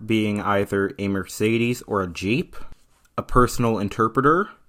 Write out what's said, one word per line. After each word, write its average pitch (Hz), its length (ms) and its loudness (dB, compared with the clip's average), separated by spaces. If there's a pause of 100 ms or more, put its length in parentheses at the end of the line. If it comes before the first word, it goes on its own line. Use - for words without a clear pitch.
being 107 340 0
either 101 580 0
a 101 120 -2
Mercedes 113 720 0
or 101 200 -2
a 92 60 -2
Jeep, 98 480 -4 (640)
a - 60 -6
personal 120 540 2
interpreter, 127 720 2 (200)